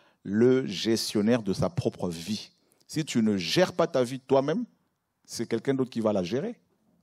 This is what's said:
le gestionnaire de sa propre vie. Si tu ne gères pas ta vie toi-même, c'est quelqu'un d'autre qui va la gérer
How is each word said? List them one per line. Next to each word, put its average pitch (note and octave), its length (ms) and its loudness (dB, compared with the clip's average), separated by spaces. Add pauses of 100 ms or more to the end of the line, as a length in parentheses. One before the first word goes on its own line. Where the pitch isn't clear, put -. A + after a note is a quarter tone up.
(220)
le B2 440 4
gestionnaire G#2+ 760 0
de F#2+ 100 -2
sa F#2 160 0
propre - 400 -4
vie. E2+ 440 -8 (340)
Si D#3 180 -6
tu A#2+ 200 0
ne G#2+ 120 2
gères F#2+ 360 2
pas E3 160 0
ta C3 160 2
vie B2+ 160 -10
toi-même, D3 460 2 (580)
c'est - 240 -8
quelqu'un A#2 260 -2
d'autre C3 160 -2
qui A#2 100 -6
va G#2+ 120 2
la G2 100 2
gérer C3+ 380 -6 (420)